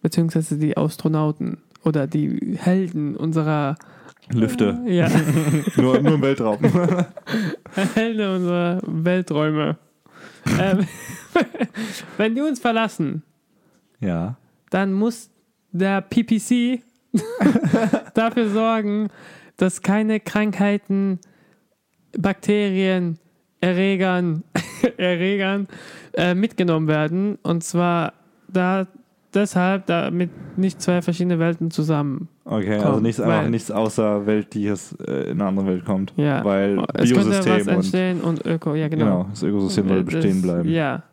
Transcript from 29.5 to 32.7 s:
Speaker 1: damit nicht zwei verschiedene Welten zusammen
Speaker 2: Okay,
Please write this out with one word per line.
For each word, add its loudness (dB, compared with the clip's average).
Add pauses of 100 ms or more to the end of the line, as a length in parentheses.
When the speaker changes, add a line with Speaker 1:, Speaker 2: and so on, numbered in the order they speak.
Speaker 1:
damit 0 (280)
nicht 0
zwei 2
verschiedene 0
Welten 0
zusammen 0 (160)
Speaker 2:
Okay, 0